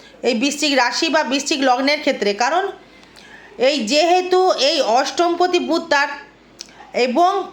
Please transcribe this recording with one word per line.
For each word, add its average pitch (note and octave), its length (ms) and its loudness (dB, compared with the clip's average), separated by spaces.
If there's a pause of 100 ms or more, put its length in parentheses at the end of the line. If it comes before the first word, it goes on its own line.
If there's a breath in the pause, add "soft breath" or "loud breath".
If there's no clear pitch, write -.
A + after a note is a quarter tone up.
(220 loud breath)
এই B3+ 120 0
বৃশ্চিক C#4 420 0
রাশি B3+ 320 0
বা D4+ 140 2
বৃশ্চিক C#4 400 -2
লগ্নের C4+ 380 2
ক্ষেত্রে, B3+ 320 0
কারণ D4 360 -2 (920 loud breath)
এই C4 280 0
যেহেতু F4+ 680 2
এই C4+ 280 0
অষ্টমপতি E4+ 800 0
বুধ C#4+ 240 -2
তার C#4+ 260 0 (840 loud breath)
এবং E4+ 600 0